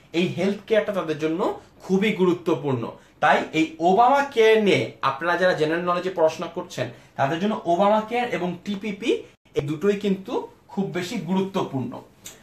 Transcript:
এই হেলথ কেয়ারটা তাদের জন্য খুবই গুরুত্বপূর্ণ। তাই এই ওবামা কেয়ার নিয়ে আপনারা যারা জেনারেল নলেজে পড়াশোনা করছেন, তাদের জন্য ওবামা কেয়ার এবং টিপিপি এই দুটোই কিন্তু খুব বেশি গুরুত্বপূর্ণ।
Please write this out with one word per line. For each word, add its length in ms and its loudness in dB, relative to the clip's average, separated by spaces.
এই 140 2
হেলথ 280 -2
কেয়ারটা 240 2
তাদের 280 -4
জন্য 420 -2
খুবই 320 2
গুরুত্বপূর্ণ। 800 0
তাই 240 4
এই 260 0
ওবামা 460 4
কেয়ার 380 4
নিয়ে 280 2
আপনারা 360 -2
যারা 160 4
জেনারেল 320 0
নলেজে 240 -2
পড়াশোনা 380 0
করছেন, 420 -8
তাদের 240 0
জন্য 260 -2
ওবামা 360 4
কেয়ার 280 -4
এবং 360 -4
টিপিপি 580 -4
এই 60 0
দুটোই 380 0
কিন্তু 480 -2
খুব 180 -4
বেশি 300 -6
গুরুত্বপূর্ণ। 840 -4